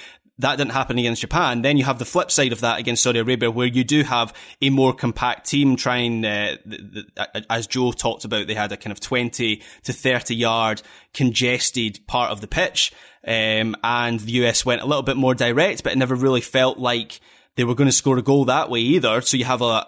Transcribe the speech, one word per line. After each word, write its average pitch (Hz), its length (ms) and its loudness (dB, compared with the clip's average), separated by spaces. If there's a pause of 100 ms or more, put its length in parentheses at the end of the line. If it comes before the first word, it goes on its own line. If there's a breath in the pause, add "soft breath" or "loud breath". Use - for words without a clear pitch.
(400 loud breath)
That 131 180 0
didn't 135 160 -2
happen 127 240 -2
against 117 240 0
Japan. 135 400 0
Then 143 160 4
you 131 60 4
have 127 160 -2
the 123 60 -6
flip - 260 -2
side 131 200 2
of 113 100 -6
that 117 180 0
against 117 240 -2
Saudi 117 160 2
Arabia, 117 320 0
where 123 160 0
you 123 160 2
do 147 200 2
have 120 300 -2 (280 loud breath)
a 135 100 2
more 135 220 4
compact - 540 -4
team 139 280 4
trying, 120 500 0
uh, 104 400 -2
the, 104 400 -14 (100)
the, 104 360 -8
as 113 160 -2
Joe 127 240 0
talked - 340 -4
about, 107 220 -4
they 107 80 -4
had 104 160 -4
a 98 60 -8
kind 107 140 -10
of - 80 -12
twenty 117 600 -4 (220 loud breath)
to 120 100 -6
thirty 127 420 -2
yard 113 460 0 (320 loud breath)
congested 123 920 0
part 120 240 0
of 104 100 -8
the 104 60 -10
pitch. - 460 -2 (340 loud breath)
Um, 110 560 0
and 117 380 0
the 110 120 -8
U 123 120 4
S - 200 0
went 123 160 0
a - 40 -8
little 143 180 0
bit 127 140 -2
more 127 180 2
direct, 123 480 0
but - 100 -2
it 135 40 -2
never 131 180 2
really 127 260 2
felt 131 360 2
like 120 420 -4 (360 soft breath)
they 123 80 2
were 120 120 2
gonna 139 160 4
score 131 280 2
a - 20 2
goal 139 240 4
that 135 240 0
way 120 100 0
either. 120 420 2
So 131 160 0
you 120 80 -2
have 127 180 0
a, 113 240 2